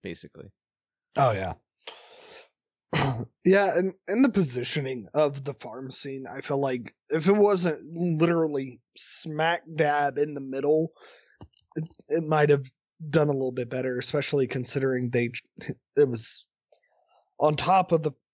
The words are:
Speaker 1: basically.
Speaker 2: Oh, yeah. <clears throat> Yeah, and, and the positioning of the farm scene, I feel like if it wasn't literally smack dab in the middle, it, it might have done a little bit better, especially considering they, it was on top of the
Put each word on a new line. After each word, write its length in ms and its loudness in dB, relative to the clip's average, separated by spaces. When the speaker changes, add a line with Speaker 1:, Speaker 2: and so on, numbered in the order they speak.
Speaker 1:
basically. 500 -12
Speaker 2:
Oh, 160 4
yeah. 220 -4
<clears throat> 320 0
Yeah, 340 4
and, 160 0
and 160 2
the 60 6
positioning 880 -2
of 280 0
the 120 -8
farm 360 -14
scene, 400 -10
I 120 -12
feel 180 -2
like 340 -4
if 200 0
it 40 8
wasn't 480 4
literally 840 0
smack 680 -4
dab 440 2
in 160 0
the 60 -8
middle, 520 0
it, 140 -6
it 160 -2
might 240 4
have 160 2
done 200 2
a 40 0
little 200 -2
bit 180 -6
better, 260 -4
especially 520 -2
considering 600 -2
they, 220 0
it 120 6
was 380 -8
on 180 2
top 360 2
of 100 4
the 100 -2